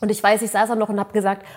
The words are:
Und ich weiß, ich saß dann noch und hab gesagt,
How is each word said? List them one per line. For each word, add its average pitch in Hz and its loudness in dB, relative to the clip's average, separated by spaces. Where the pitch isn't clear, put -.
Und 214 0
ich 208 -4
weiß, 214 4
ich 220 -4
saß 214 0
dann 233 -2
noch 214 0
und 202 -2
hab 196 -4
gesagt, 196 -2